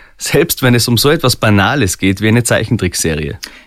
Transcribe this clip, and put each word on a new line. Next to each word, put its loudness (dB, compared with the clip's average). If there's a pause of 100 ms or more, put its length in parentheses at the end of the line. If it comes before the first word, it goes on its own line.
(180)
Selbst -2
wenn 4
es 2
um 2
so 2
etwas 0
Banales 0
geht -2
wie 2
eine 2
Zeichentrickserie. -2 (280)